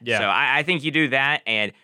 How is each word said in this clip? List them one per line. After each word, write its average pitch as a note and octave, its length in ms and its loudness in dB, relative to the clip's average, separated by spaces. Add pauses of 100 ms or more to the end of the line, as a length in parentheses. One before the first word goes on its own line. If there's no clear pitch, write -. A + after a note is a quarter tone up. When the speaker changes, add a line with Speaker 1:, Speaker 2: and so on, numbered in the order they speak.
Speaker 1:
Yeah. A2+ 160 -2
Speaker 2:
So G2+ 60 0
I, C3 340 2
I D3+ 40 0
think D#3+ 200 -2
you D#3 80 -2
do D#3 180 2
that, C#3 380 0
and G#2+ 240 -2 (120)